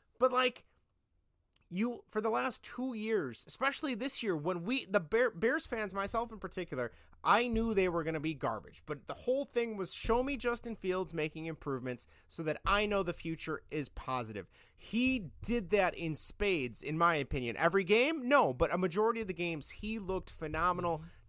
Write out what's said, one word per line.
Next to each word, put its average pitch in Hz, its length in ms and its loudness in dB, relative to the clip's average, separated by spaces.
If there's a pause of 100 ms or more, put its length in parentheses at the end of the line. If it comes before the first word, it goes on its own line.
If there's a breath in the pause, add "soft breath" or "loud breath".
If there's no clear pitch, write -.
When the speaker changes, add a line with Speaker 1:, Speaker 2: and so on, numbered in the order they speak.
(180 soft breath)
Speaker 1:
But, 254 140 6
like, 254 320 2 (1040)
you, 226 400 -2
for 214 120 -4
the 214 100 0
last 247 320 0
two 254 320 -6
years, 208 540 0
especially 269 460 0
this 240 280 0
year, 196 140 0
when 170 280 -2
we, 247 220 0
the 196 140 2
Bear, 226 300 2
Bears 254 360 0
fans, 214 280 -4
myself 226 360 -2
in 220 80 -12
particular, 147 540 -4 (320 soft breath)
I 214 240 6
knew 226 240 2
they 190 160 6
were 165 160 0
gonna 160 160 -2
be 156 140 0
garbage. 113 500 -4
But 147 220 -8
the 139 80 -8
whole 269 320 0
thing 233 300 -2
was, 190 180 -4
"Show 240 300 2
me 277 120 -2
Justin 233 380 -4
Fields 180 400 -2
making 156 320 -4
improvements 131 600 -6 (220 soft breath)
so - 140 -8
that 156 240 -2
I 202 180 2
know 202 200 2
the 170 100 -2
future 160 560 -6
is 147 180 -4
positive." 110 640 -6 (260 soft breath)
He 240 540 -2 (100)
did 202 300 -2
that 190 240 4
in 156 220 -4
spades, 156 680 -2
in 151 160 -2
my 170 160 6
opinion. 131 420 -2
Every 180 280 4
game? 247 440 4
No, 247 240 6
but 151 220 2
a - 20 2
majority 208 460 2
of 196 60 -8
the 185 60 -4
games, 165 360 -4
he 220 280 -6
looked 185 320 -6
phenomenal 170 680 0
Speaker 2:
Mm-hmm. 160 80 -14 (220 loud breath)